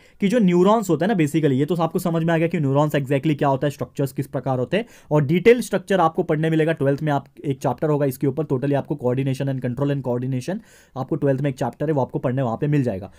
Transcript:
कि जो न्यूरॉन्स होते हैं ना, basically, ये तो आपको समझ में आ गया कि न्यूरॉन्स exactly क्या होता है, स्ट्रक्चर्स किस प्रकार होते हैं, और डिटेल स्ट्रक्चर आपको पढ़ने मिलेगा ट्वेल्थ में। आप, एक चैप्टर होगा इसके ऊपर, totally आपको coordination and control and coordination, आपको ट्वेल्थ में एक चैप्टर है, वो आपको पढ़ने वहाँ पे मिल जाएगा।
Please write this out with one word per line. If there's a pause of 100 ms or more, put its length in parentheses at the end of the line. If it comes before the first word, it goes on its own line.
(200)
कि
जो
न्यूरॉन्स
होते
हैं
ना,
basically,
ये
तो
आपको
समझ
में
आ
गया
कि
न्यूरॉन्स
exactly
क्या
होता
है,
स्ट्रक्चर्स
किस
प्रकार
होते
हैं, (240)
और
डिटेल
स्ट्रक्चर
आपको
पढ़ने
मिलेगा
ट्वेल्थ
में।
आप, (200)
एक
चैप्टर
होगा
इसके
ऊपर,
totally
आपको
coordination
and
control
and
coordination, (380)
आपको
ट्वेल्थ
में
एक
चैप्टर
है,
वो
आपको
पढ़ने
वहाँ
पे
मिल
जाएगा।